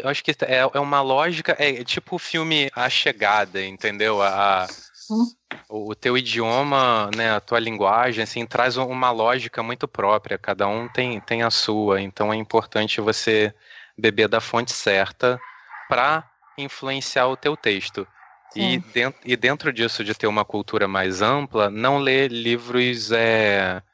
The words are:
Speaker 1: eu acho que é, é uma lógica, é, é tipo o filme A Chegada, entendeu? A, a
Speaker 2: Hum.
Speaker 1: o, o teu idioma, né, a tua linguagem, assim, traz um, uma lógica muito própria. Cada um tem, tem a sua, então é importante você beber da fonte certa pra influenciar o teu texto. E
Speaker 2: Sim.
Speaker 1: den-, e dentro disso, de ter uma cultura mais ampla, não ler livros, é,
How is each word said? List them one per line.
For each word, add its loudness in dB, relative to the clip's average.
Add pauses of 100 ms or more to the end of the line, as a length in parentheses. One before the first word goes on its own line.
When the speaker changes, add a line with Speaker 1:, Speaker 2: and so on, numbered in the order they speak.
Speaker 1:
eu 0
acho -2
que 2 (120)
é, 4 (160)
é 2
uma 2
lógica, 2
é, 0
é -10
tipo -6
o -6
filme -2
A 0
Chegada, 0
entendeu? -2
A, 2
a -6 (440)
Speaker 2:
Hum. 2 (420)
Speaker 1:
o, -8
o -8
teu 0
idioma, 0
né, 0
a 0
tua -2
linguagem, 0
assim, -8
traz 0
um, -2
uma 0
lógica 0
muito -6
própria. 0
Cada -2
um -4
tem, -4
tem -4
a 2
sua, 0
então -2
é -2
importante -2
você 2 (440)
beber 2
da 2
fonte -2
certa 0 (520)
pra 2 (320)
influenciar -2
o 0
teu -2
texto. -4 (500)
E 0
Speaker 2:
Sim. -6 (100)
Speaker 1:
den-, 0 (120)
e 0
dentro 0
disso, -2
de -4
ter -2
uma 2
cultura -2
mais -2
ampla, 2
não 0
ler 2
livros, -2
é, 2 (120)